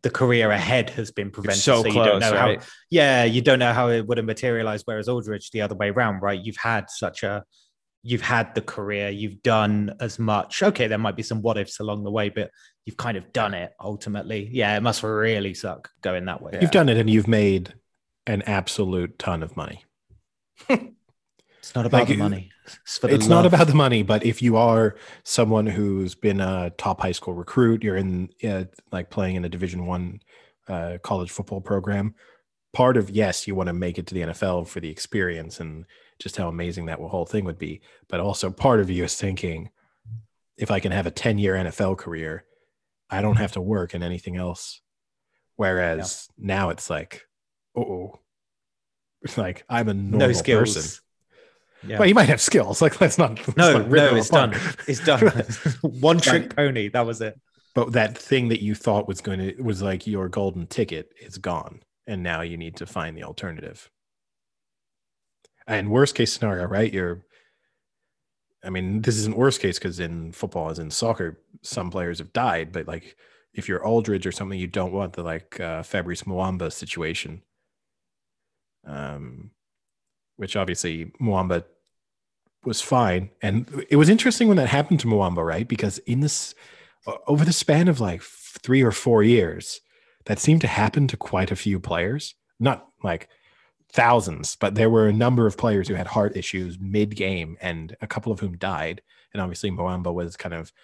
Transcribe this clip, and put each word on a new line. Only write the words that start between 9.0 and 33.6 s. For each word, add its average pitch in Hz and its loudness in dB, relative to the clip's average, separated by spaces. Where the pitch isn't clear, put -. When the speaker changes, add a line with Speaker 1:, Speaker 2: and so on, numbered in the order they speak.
Speaker 1:
you've 101 -8
done 107 2
as 113 -8
much. 107 -2
Okay, 190 2
there 107 -2
might 104 -2
be 110 -8
some 110 -4
what 110 0
ifs - -8
along 104 -6
the 101 -6
way, 104 -2
but 101 -6
you've - -14
kind 117 -6
of 90 -12
done 107 -2
it 87 -8
ultimately. 104 -8
Yeah, 107 2
it 104 0
must 113 0
really 107 -2
suck - -12
going 92 -4
that 90 -8
way. - -12
Speaker 3:
You've 92 0
Speaker 2:
Yeah. 165 4
Speaker 3:
done 165 6
it, 113 4
and 110 4
you've 107 6
made 101 2
an 101 -2
absolute 92 -2
ton 85 -4
of 78 -12
money. - -12
<laughs> - -2
Speaker 1:
It's - -20
not 120 0
about 127 6
Speaker 3:
Like, 117 2
Speaker 1:
the 104 2
money. 101 -2
It's - -10
for 123 0
the 139 6
Speaker 3:
it's 110 4
not 170 10
Speaker 1:
love. 180 8
Speaker 3:
about 170 8
the 143 6
money, 127 6
but 107 2
if 113 0
you 117 4
are 113 4
someone 110 2
who's 98 -2
been 98 0
a 92 -2
top 95 -4
high 92 -2
school - -8
recruit, 113 2
you're 104 -2
in, 92 -2
uh, 95 -4
like, 90 -8
playing 92 -2
in 87 -4
a 85 -6
Division 90 -6
One, 90 -6
uh, 87 -8
college 90 -6
football 95 -10
program. 101 -2
Part 127 4
of, 98 0
yes, 101 0
you 98 -4
wanna 87 -2